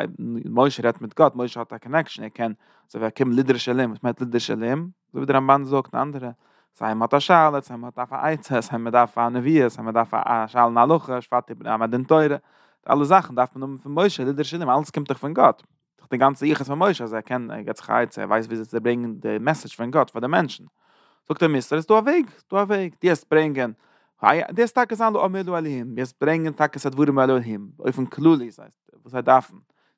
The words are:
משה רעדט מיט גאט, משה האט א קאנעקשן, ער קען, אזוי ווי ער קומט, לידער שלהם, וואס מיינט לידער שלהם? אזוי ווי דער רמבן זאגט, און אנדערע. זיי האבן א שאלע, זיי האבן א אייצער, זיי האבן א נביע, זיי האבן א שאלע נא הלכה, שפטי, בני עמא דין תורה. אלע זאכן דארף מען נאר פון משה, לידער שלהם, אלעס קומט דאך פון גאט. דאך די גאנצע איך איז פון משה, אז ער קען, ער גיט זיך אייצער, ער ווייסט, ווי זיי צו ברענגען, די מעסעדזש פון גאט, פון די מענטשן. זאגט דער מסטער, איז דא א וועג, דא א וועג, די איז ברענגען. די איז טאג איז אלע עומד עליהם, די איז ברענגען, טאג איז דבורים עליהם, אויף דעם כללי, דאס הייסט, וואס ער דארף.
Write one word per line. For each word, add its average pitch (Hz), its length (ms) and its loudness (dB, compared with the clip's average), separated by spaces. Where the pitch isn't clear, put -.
משה 127 340 0
רעדט 117 180 0
מיט 110 180 -6
גאט, 139 160 4
משה 123 240 -8
האט 113 140 -12
א 110 40 -14
קאנעקשן, 135 460 -6
ער 107 60 -10
קען, 117 240 -4
אזוי 113 100 -12
ווי 113 60 -4
ער 110 40 -2
קומט, 127 260 0
לידער 127 220 2
שלהם, 123 320 -2
וואס 107 140 -12
מיינט 123 180 -4
לידער 120 180 -2
שלהם? 113 400 -4
אזוי - 420 -12
ווי 135 40 -6
דער 139 120 2
רמבן 135 260 4
זאגט, 135 300 -2
און 123 80 -2
אנדערע. 135 300 -8
זיי 110 80 -4
האבן 110 180 -2
א - 20 4
שאלע, 156 400 4
זיי 123 240 -14
האבן 123 320 -10
א - 0 -
אייצער, 135 460 -2
זיי - 180 -6
האבן 120 280 4
א 120 80 0
נביע, 127 400 2
זיי 113 160 -10
האבן 113 140 -2
א 113 340 0
שאלע 120 220 4
נא 117 100 2
הלכה, 131 420 2
שפטי, 123 320 -4
בני 110 160 -10
עמא 113 160 -2
דין 120 180 -2
תורה. 156 220 4
אלע 143 140 4
זאכן 156 320 2
דארף 127 200 0
מען 135 140 -10
נאר 135 80 -12
פון 143 180 -12
משה, 175 280 0
לידער 139 200 -2
שלהם, 156 260 -6
אלעס 143 200 0
קומט 147 180 -6
דאך 131 100 -4
פון 147 160 -8
גאט. - 280 4
דאך - 120 -20
די 127 60 -2
גאנצע 135 280 2
איך 151 140 2
איז 135 80 -8
פון 139 120 -4
משה, 180 240 0
אז 110 100 -10
ער 110 80 -6
קען, 120 300 -8
ער 113 100 -12
גיט 107 160 -8
זיך - 120 -12
אייצער, 113 340 -2
ער 98 60 -6
ווייסט, 110 180 0
ווי 117 100 -6
זיי 110 80 -8
צו 113 160 -6
ברענגען, 120 340 -2
די 107 240 -4
מעסעדזש 139 360 -4
פון 120 160 -8
גאט, 143 180 2
פון 120 120 -10
די 147 60 -4
מענטשן. 160 360 -2
זאגט 160 160 -4
דער 160 80 4
מסטער, 139 260 -2
איז 160 100 -6
דא 214 80 6
א - 20 8
וועג, 277 280 2
דא 196 100 0
א - 20 2
וועג, 196 280 -2
די 175 80 4
איז 160 220 0
ברענגען. 147 400 2
די 180 100 0
איז 233 100 0
טאג 247 200 2
איז 220 100 -6
אלע 220 180 2
עומד 185 300 -2
עליהם, 143 460 -6
די 123 60 -4
איז 127 200 -8
ברענגען, 156 320 0
טאג 151 200 0
איז 139 120 -8
דבורים 139 340 2
עליהם, 120 480 0
אויף 131 160 -4
דעם 131 100 -4
כללי, 147 400 2
דאס 107 140 -16
הייסט, - 300 -20
וואס 120 120 -14
ער 127 60 -6
דארף. 127 300 4